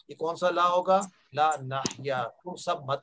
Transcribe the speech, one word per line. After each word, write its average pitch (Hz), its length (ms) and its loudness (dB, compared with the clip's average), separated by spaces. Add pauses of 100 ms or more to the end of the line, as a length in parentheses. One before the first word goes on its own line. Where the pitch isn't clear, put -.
(100)
ये 143 60 -14
कौन 160 200 -4
सा 180 140 2
ला 175 120 2
होगा? 180 460 4 (260)
ला 151 220 2
नाहिया, 131 680 -4
तुम - 300 -10
सब 165 360 -4
मत 143 120 -2